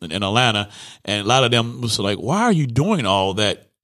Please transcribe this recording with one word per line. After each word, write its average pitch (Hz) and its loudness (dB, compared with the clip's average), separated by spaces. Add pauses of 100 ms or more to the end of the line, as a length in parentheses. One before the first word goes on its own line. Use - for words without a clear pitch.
in 87 -6
Atlanta, 104 0 (360)
and 101 -2
a 98 -8
lot 127 4
of 117 2
them 120 0
was 113 -2
like, 101 0
"Why 160 -2
are 240 2
you 160 2
doing 139 0
all 95 2
that?" 104 -2 (140)